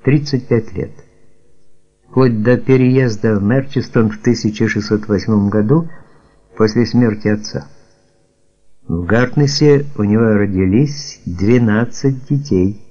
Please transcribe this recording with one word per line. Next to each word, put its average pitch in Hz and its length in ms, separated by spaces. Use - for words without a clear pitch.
тридцать 139 420
пять - 280
лет, - 180
вплоть 123 320
до 120 160
переезда 127 800
в 98 80
Мерчестон 120 680
в - 80
тысяча 117 500
шестьсот 104 400
восьмом 101 420
году 117 380
после 110 300
смерти 107 400
отца. 104 400
В 87 200
Гартнессе 139 800
у 107 80
него 107 300
родились 101 920
двенадцать 117 1000
детей 104 520